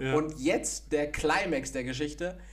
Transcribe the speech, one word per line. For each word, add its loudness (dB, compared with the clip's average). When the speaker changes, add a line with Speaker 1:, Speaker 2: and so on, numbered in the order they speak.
Speaker 1:
Ja. 2
Speaker 2:
Und 2
jetzt 0
der 2
Climax 2
der -4
Geschichte: -4